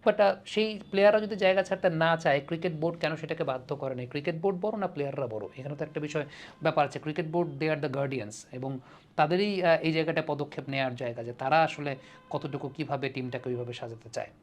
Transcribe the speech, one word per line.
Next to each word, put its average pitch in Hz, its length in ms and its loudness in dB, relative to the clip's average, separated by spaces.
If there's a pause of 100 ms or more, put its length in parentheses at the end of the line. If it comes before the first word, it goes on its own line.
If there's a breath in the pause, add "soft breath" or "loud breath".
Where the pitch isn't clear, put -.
but, 208 180 4
আহ, 196 120 6 (100)
সেই 214 360 -2 (100)
প্লেয়াররা 208 300 8
যদি 214 160 -4
জায়গা 190 260 4
ছাড়তে 185 280 2
না 165 260 4
চায় 151 300 4
ক্রিকেট 170 260 -2
বোর্ড 165 280 -2
কেন 160 160 -2
সেটাকে 160 280 -4
বাধ্য 135 320 -4
করে 135 180 -6
নাই? 123 120 -6
ক্রিকেট 147 280 -4
বোর্ড 180 260 0
বড় 214 180 -2
না 196 80 -2
প্লেয়াররা 139 400 -4
বড়? 107 200 -6 (100)
এখানে 143 200 -8
তো 156 80 -4
একটা 151 160 -8
বিষয় 147 260 -4 (360 loud breath)
ব্যাপার 156 240 4
আছে, 139 120 -8
ক্রিকেট 156 280 -4
বোর্ড 165 240 0 (120)
they 156 120 2
are 147 100 -4
the 135 120 -2
guardians 131 380 -4 (180)
এবং 131 260 -6 (380 loud breath)
তাদেরই, 180 460 2
আহ, 165 180 6
এই 160 120 2
জায়গাটা 160 340 2
পদক্ষেপ 143 420 -4
নেওয়ার 135 280 -2
জায়গা 120 260 -6
যে 120 160 -8
তারা 147 240 4
আসলে 143 340 -2 (340 loud breath)
কতটুকু 143 380 -4
কীভাবে 139 400 -4
টিমটাকে 127 400 -6
ওইভাবে 120 240 -4
সাজাতে 113 400 -12
চায়। 110 160 -6 (140)